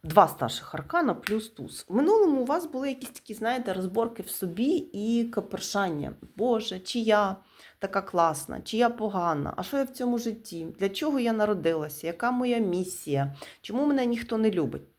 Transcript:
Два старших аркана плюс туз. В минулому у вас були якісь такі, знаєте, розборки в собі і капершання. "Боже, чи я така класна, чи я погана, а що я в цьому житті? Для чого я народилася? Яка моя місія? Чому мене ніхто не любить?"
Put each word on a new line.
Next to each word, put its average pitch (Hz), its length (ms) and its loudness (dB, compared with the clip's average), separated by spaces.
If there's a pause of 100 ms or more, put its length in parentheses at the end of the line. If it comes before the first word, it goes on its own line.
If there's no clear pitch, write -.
(160)
Два 185 120 10
старших - 480 -6
аркана 320 380 0
плюс 214 360 -4
туз. - 400 -12
В 185 60 -4
минулому 320 460 4
у 240 40 0
вас 320 200 -2
були 277 240 -4
якісь 269 200 -8
такі, - 240 -16
знаєте, 233 400 -2
розборки 196 500 -2
в - 60 -12
собі 220 640 -2
і 226 300 0
капершання. 185 920 -4 (220)
"Боже, 214 440 0
чи 233 200 -4
я 208 360 4 (440)
така 196 220 -2
класна, 165 600 0
чи - 160 -4
я 240 120 6
погана, 190 680 0
а 185 60 -4
що 277 140 -4
я 277 60 2
в 254 60 -4
цьому 247 280 -2
житті? 208 500 -6 (120)
Для 196 100 2
чого 285 300 0
я 233 140 2
народилася? 165 760 0
Яка 196 240 -2
моя 247 260 2
місія? 175 760 0 (260)
Чому 254 240 0
мене 269 200 4
ніхто 233 320 -2
не 220 140 4
любить?" 160 320 -2 (160)